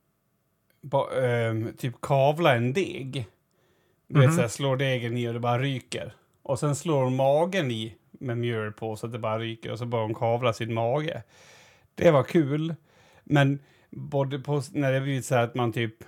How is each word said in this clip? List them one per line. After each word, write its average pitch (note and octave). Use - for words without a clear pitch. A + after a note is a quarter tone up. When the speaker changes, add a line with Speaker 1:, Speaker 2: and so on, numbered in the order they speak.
Speaker 1:
ba-, C#3
ehm, A2+
typ B2
kavla D3
en A#2+
deg. C3+
Du D3+
vet, B2+
Speaker 2:
Mhm. E3
Speaker 1:
så F3
här, D#3
slår C3+
degen B2
i A#2+
och A#2
det A#2+
bara A#2+
ryker. B2+
Och -
sen D3
slår C#3+
hon B2+
magen D3+
i A2
med B2
mjöl A2+
på A2
så A#2+
att A#2
det A#2+
bara A2
ryker, A2+
och A2+
så A#2+
börjar A#2
hon A2
kavla A#2
sin A#2
mage. A#2+
Det F3
var C#3
kul, D#3
men C#3
både C#3
på, C#3+
när C#3
det C3+
blir C3+
så C3+
här A#2+
att A#2
man A#2+
typ, A#2